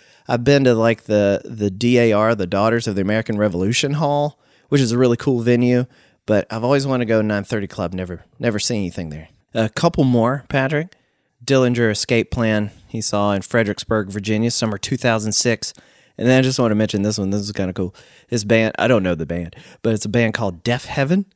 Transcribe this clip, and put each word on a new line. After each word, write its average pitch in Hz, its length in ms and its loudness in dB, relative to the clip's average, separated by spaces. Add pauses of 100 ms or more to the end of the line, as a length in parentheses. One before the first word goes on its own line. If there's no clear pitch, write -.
(280)
I've 120 180 0
been 143 180 6
to, 123 120 6
like, 113 280 2
the, 104 400 2
the 107 260 -4
D 120 300 2
A 117 140 4
R, 110 220 2
the 98 120 -4
Daughters 110 400 0
of 101 80 -4
the 101 60 -2
American 107 360 -2
Revolution 104 560 0
Hall, 147 460 -2 (300)
which 143 100 2
is 120 120 2
a 120 60 0
really 120 200 4
cool 127 240 -2
venue. 123 440 2 (420)
But 104 220 0
I've 110 140 -6
always 135 240 0
wanted 127 180 -2
to 107 40 -10
go 110 120 2
to 107 60 0
nine 104 160 -2
thirty 101 240 -4
Club. 90 260 -6
Never, 90 300 -10 (160)
never 107 200 -2
seen 120 180 -4
anything 87 320 -6
there. 78 180 -14 (260)
A 110 140 0
couple 165 360 0
more, 123 440 2
Patrick. 147 480 -2 (480)
Dillinger 120 460 2
Escape 110 400 0
Plan 107 400 0 (180)
he 113 140 -8
saw 104 320 0
in 98 80 -2
Fredericksburg, 107 680 -2
Virginia, 107 420 -2
summer 110 260 -4
two - 180 -6
thousand 113 360 0
six. - 420 -2 (440)
And 117 100 0
then 127 100 6
I 131 60 4
just 131 160 0
want 120 100 2
to 107 60 2
mention 107 260 0
this 107 160 -2
one. 98 140 -2
This 104 100 -2
is 101 100 -8
kinda 95 220 -4
cool. 92 220 -6 (340)
This 113 140 -4
band, 110 340 2
I 104 100 0
don't 120 140 4
know 90 140 0
the 80 100 -6
band, 85 300 -8 (260)
but 117 140 0
it's 101 100 -6
a 107 40 -6
band 113 260 0
called 95 280 -4
Deaf 120 220 -4
Heaven. 170 400 0 (100)